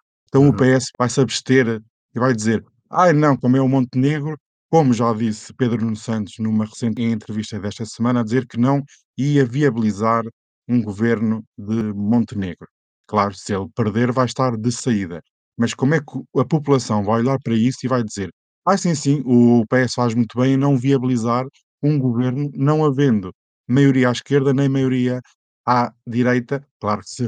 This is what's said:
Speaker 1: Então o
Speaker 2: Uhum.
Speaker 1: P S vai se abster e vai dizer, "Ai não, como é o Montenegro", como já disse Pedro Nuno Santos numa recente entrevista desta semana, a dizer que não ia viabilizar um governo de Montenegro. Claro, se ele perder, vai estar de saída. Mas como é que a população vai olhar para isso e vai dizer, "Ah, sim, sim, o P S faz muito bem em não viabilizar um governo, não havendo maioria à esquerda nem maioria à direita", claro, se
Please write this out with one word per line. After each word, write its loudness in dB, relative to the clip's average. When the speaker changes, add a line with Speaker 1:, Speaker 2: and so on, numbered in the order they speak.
Speaker 1:
Então 4
o 8
Speaker 2:
Uhum. 4
Speaker 1:
P 2
S 2
vai 0
se -4
abster 0
e -4
vai 2
dizer, 0
"Ai 4
não, 4
como 2
é 2
o 2
Montenegro", 0
como 4
já 0
disse -4
Pedro -2
Nuno -4
Santos -6
numa 0
recente -6
entrevista -4
desta -8
semana, -2
a 0
dizer -2
que -14
não 2
ia 2
viabilizar 0
um 2
governo -2
de -4
Montenegro. -2
Claro, 0
se -8
ele -4
perder, 0
vai 0
estar -2
de -4
saída. -4
Mas -2
como 0
é 2
que -8
a 2
população 0
vai 0
olhar 0
para -4
isso 0
e -4
vai 0
dizer, -8
"Ah, 2
sim, 0
sim, 0
o 4
P -2
S 0
faz 0
muito -2
bem 2
em 2
não 2
viabilizar 0
um 2
governo, -2
não 2
havendo 2
maioria 4
à 2
esquerda 0
nem 2
maioria 0
à 0
direita", -2
claro, -4
se -8